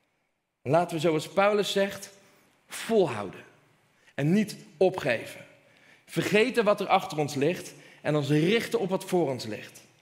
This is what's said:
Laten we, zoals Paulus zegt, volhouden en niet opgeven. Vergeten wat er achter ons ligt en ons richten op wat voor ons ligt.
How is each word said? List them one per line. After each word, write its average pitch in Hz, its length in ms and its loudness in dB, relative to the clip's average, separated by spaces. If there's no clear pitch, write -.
Laten 170 340 0
we, 151 60 -4
zoals 156 280 0
Paulus 202 420 2
zegt, - 420 -2
volhouden 117 760 -2
en 147 180 2
niet 208 220 2
opgeven. - 680 -2
Vergeten 220 580 2
wat 202 160 2
er 190 80 -4
achter 175 300 0
ons 147 180 -2
ligt 151 380 -2
en 151 140 0
ons 139 140 0
richten 175 500 2
op 180 100 -2
wat 185 160 -4
voor 165 240 0
ons 120 160 -6
ligt. - 360 -12